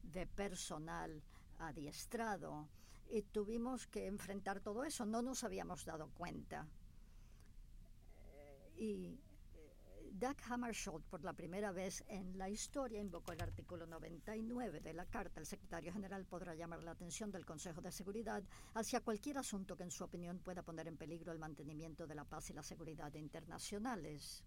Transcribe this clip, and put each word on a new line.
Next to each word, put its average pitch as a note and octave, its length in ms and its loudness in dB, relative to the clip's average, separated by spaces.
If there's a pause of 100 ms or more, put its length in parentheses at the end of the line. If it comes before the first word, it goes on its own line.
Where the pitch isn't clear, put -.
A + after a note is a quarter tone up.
de E3+ 240 2
personal E3 920 0 (360)
adiestrado. D#3+ 1120 0 (400)
Y G#3 140 6
tuvimos A3+ 640 4
que G3 180 0
enfrentar G3 560 2
todo G#3+ 240 2
eso, C4 200 2
no A3 160 6
nos B3 220 4
habíamos F3+ 400 2
dado D#3 260 0
cuenta. D3+ 580 -2 (1500)
Eh, C#3+ 600 -12
y, G3+ 300 2 (480)
eh, - 600 -10
Dag B3 240 4 (100)
Hammarskjöld, A3+ 580 2
por E3 180 -4
la E3+ 100 2
primera F#3 380 2
vez F#3 380 2
en F#3 280 0
la F#3+ 120 2
historia, A3+ 500 2
invocó F3+ 320 0
el E3 100 0
artículo E3+ 460 0
noventa E3 480 -4
y A3 80 2
nueve A3+ 380 2
de D#3+ 120 -4
la F3 120 -2
Carta. F3 340 0
El D#3 60 -4
secretario E3+ 480 -2
general F#3+ 320 0
podrá F3 280 -2
llamar E3 300 -2
la E3 80 -4
atención F3 400 -2
del F3+ 140 -2
Consejo E3 360 -4
de F3 100 -2
Seguridad G#3 520 0 (300)
hacia A3+ 280 8
cualquier A#3 360 4
asunto G3 380 2
que, F3+ 80 -4
en F3+ 80 -2
su F#3 120 0
opinión, F3 360 0
pueda F3+ 220 -2
poner D#3+ 260 -2
en E3 100 -4
peligro E3 340 -2
el D#3+ 80 -2
mantenimiento D#3 680 -4
de D3+ 100 -2
la D3 100 -2
paz D#3 240 -4
y F3+ 40 -4
la D3+ 80 -4
seguridad D3+ 520 -4
internacionales. D#3+ 1300 0